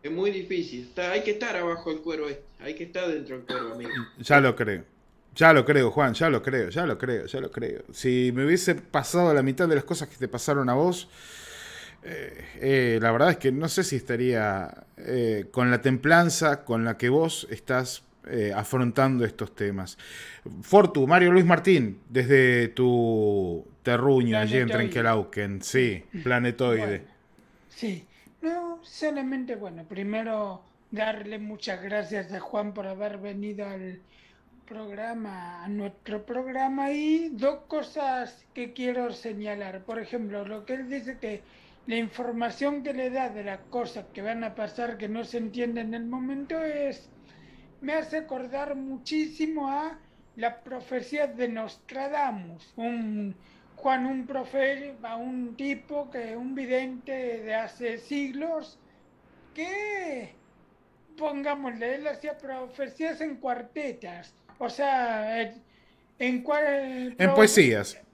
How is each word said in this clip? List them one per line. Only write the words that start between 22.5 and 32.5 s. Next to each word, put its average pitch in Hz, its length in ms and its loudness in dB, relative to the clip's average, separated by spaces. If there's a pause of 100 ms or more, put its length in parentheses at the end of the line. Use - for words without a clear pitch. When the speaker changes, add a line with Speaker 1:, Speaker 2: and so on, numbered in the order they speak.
Speaker 2:
tu 110 960 4 (180)
terruño 123 540 4
allí 107 200 4
en 123 100 4
Speaker 3:
Planetoide. 110 240 2
Speaker 2:
Trenquelauquen. 104 720 0
Sí, 117 400 2 (200)
planetoide. 123 540 2 (100)
Speaker 3:
Bueno, 101 160 -4 (680)
sí. 196 360 -8 (360)
No, 339 420 -6
solamente, 262 720 -4
bueno, 170 320 -12
primero 208 760 -6 (260)
darle 214 500 -6
muchas 208 420 -10
gracias 202 520 -6
a 190 60 -8
Juan 208 340 -6